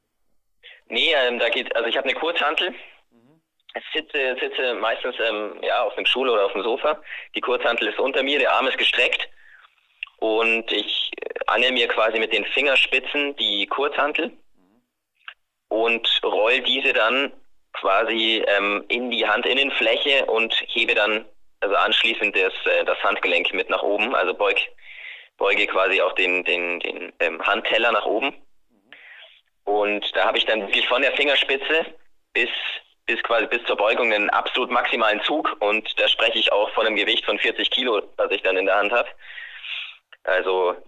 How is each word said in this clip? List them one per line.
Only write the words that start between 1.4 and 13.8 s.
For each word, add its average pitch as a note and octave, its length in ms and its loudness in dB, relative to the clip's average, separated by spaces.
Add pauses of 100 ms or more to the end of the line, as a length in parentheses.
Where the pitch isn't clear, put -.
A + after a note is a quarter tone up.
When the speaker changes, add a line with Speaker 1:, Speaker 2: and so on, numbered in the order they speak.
Speaker 1:
geht, B2 260 -2
also A#2 120 0
ich A#2 80 -2
habe C3 120 -2
eine B2+ 100 -2
Kurzhantel. E3 520 -2 (400)
Speaker 2:
Mhm. B2+ 300 -20 (360)
Speaker 1:
Ich A#2 160 -12
sitze, C#3 480 -2
sitze C3+ 340 -2
meistens, A2+ 460 -2
ähm, G#2+ 420 -4
ja, G#2 200 2
auf G#2+ 140 -2
dem G2+ 100 -2
Stuhl C3 240 0
oder G#2 160 4
auf - 60 0
dem G2+ 100 -4
Sofa. C#3 380 -2 (340)
Die - 60 -6
Kurzhantel A#2+ 480 0
ist G#2+ 100 -6
unter C3+ 240 0
mir, C#3 160 0
der A#2 140 2
Arm A#2+ 160 2
ist B2+ 100 -2
gestreckt. - 500 2 (920)
Und A2+ 540 0
ich, - 380 -2 (100)
äh, - 140 -8 (140)
angel B2 240 2
mir A#2+ 160 2
quasi A2+ 300 2
mit A2 140 0
den G#2 140 0
Fingerspitzen C#3 920 0
die G2+ 300 -2
Kurzhantel D3 640 -2 (1400)